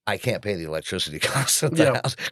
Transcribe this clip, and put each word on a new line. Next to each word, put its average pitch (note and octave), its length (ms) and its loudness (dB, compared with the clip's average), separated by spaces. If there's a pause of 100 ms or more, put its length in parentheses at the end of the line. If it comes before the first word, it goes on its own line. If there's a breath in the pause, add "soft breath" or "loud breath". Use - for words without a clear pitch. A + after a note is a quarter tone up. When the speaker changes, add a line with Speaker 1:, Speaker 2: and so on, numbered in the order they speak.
Speaker 1:
I G2+ 100 0
can't A2+ 240 -2
pay G#2 140 -2
the E2 100 -6
electricity D#2 540 -4
<laughs> - 120 0
costs - 320 2
of D#3 140 2
the D#3 60 8
Speaker 2:
Yeah. B2+ 200 4
Speaker 1:
house - 120 -2 (160 loud breath)